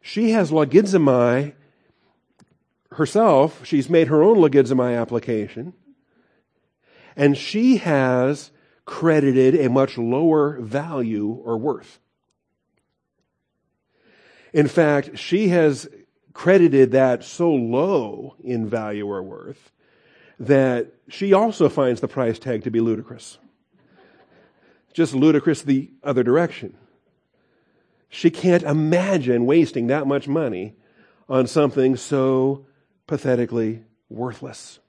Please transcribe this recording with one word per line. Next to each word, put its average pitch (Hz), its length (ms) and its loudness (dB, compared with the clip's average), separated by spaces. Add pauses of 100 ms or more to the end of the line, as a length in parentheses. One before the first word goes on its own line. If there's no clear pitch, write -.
she 220 300 -2
has 196 180 0
logizomai 147 1040 2 (1400)
herself. 156 680 2
She's 139 260 -2
made 165 180 4
her 156 160 4
own 214 140 6
logizomai 131 600 2
application. 117 760 -6 (1400)
And 143 220 4
she 233 400 0
has 135 720 -2 (360)
credited 139 680 2
a 135 140 0
much 135 280 0
lower 143 600 0
value 117 880 -6
or 117 120 -4
worth. 120 420 -8 (2500)
In 147 160 2
fact, 147 500 0
she 196 300 -2
has 156 400 0 (460)
credited 151 580 4
that 127 320 2
so 170 260 -4
low 123 960 -4
in 117 240 -6
value 104 400 -8
or 98 160 -8
worth - 480 -20 (680)
that 127 540 0 (160)
she 196 240 -4
also 190 380 2
finds 127 320 -2
the - 80 -6
price 117 280 -4
tag 117 260 -8
to 123 80 -6
be 113 100 0
ludicrous. 110 560 -6 (1500)
Just 143 220 -2
ludicrous 147 480 0
the 139 300 -2 (120)
other 127 200 -2
direction. 139 520 -2 (1300)
She - 200 -2
can't 175 340 0
imagine 156 840 0
wasting 139 420 0
that 139 200 -2
much 139 200 -4
money 113 480 -6 (540)
on 131 180 2
something 135 480 0
so 131 720 -2 (420)
pathetically 117 760 -4 (260)
worthless. 117 800 -14